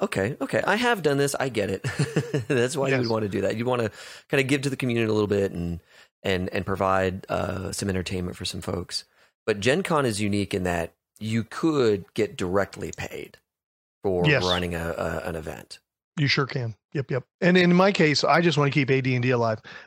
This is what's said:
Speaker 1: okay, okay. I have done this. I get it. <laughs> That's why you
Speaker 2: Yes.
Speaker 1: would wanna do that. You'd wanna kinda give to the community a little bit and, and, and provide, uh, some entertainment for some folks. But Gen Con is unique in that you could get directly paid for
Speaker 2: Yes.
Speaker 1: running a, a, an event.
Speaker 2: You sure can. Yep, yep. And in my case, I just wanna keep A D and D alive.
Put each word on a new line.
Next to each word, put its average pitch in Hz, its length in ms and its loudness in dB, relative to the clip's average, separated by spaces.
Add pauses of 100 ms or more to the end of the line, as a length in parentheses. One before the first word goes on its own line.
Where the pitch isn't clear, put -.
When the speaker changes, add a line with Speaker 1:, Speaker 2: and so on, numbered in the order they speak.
Speaker 1:
okay, 120 400 -2
okay. 170 260 -2
I 190 80 2
have 240 260 0
done 147 160 2
this. 143 180 2
I 135 120 -2
get 107 220 -2
it. 95 140 -4
<laughs> 139 680 -2
That's 127 260 2
why 135 140 0
you 135 60 2
Speaker 2:
Yes. 127 80 2
Speaker 1:
would 117 80 -2
wanna 110 180 0
do 98 120 -2
that. 98 140 0
You'd 113 100 -4
wanna 120 260 0 (380)
kinda 139 140 2
give 135 200 0
to 143 60 -2
the 131 60 -2
community 117 320 0
a 107 60 2
little 107 120 4
bit 101 280 2
and, 85 260 -4 (420)
and, 92 300 -2
and 92 140 -2
provide, 95 640 0
uh, 95 420 -4
some - 160 -4
entertainment 92 480 -4
for - 80 -12
some 92 160 -6
folks. 90 460 -6 (400)
But 104 160 0
Gen 139 220 2
Con 151 220 2
is 107 140 0
unique 101 340 0
in 95 100 -2
that 87 280 -2 (260)
you 110 280 -2
could 123 580 2 (100)
get - 220 -2
directly 95 640 -2
paid - 400 -12 (680)
for 90 240 2
Speaker 2:
Yes. 139 160 4
Speaker 1:
running 90 320 0
a, 82 220 -4
a, 82 220 -2 (100)
an 82 80 -6
event. 78 420 -12 (380)
Speaker 2:
You 143 100 2
sure 135 180 0
can. 120 300 -8 (160)
Yep, 139 180 -6
yep. 127 140 -4 (160)
And 180 180 4
in 175 160 6
my 190 200 6
case, 156 320 4
I 151 160 4
just 170 160 2
wanna 143 120 4
keep 135 220 2
A 135 100 4
D 127 140 0
and 123 80 0
D 127 60 2
alive. 117 300 2 (280)